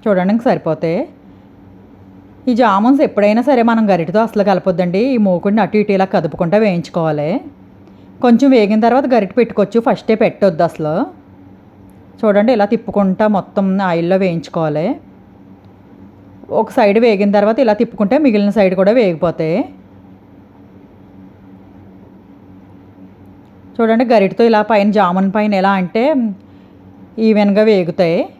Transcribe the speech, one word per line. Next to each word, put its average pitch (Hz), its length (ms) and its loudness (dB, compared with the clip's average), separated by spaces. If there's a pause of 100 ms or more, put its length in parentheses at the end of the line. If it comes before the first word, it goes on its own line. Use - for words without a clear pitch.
చూడండి, 190 300 0
ఇంక 233 160 -2
సరిపోతాయి. 165 500 -2 (1500)
ఈ 247 100 0
జామున్స్ 233 480 2
ఎప్పుడైనా 208 400 0
సరే 262 220 2
మనం 220 220 0
గరిటెతో 175 360 0
అసలు 208 220 -2
కలపొద్దండి, 180 520 -2 (140)
ఈ - 100 0
మూకుడిని 196 380 0
అటు 196 180 -2
ఇటు 202 160 -2
ఇలా 190 160 0
కదుపుకుంటూ 170 520 -2
వేయించుకోవాలి. 160 680 -2 (920)
కొంచెం 240 320 4
వేగిన 214 300 2
తర్వాత 247 280 2
గరిటె 196 260 -2
పెట్టుకోవచ్చు, 226 480 0
ఫస్టే 220 340 -2
పెట్టొద్దు 180 480 0
అసలు. 156 240 -6 (1300)
చూడండి, 208 360 2
ఇలా 202 180 0
తిప్పుకుంటా 202 520 -2 (120)
మొత్తం 196 280 -4 (240)
ఆయిల్లో 170 340 0
వేయించుకోవాలి. 165 640 -4 (1700)
ఒక 220 160 -4
సైడ్ 214 280 2
వేగిన 208 340 2
తర్వాత 220 260 0
ఇలా 208 160 2
తిప్పుకుంటే 226 440 -2
మిగిలిన 208 340 2
సైడ్ 185 220 2
కూడా 196 200 2
వేగిపోతాయి. 170 580 -2 (4000)
చూడండి, 226 380 0
గరిటెతో 196 360 2
ఇలా 214 200 2
పైన 208 260 2
జామున్ 190 400 0
పైన 214 260 -2
ఎలా 196 200 0
అంటే 202 220 -4 (1200)
ఈవెన్గా 208 440 2
వేగుతాయి. 175 500 0 (180)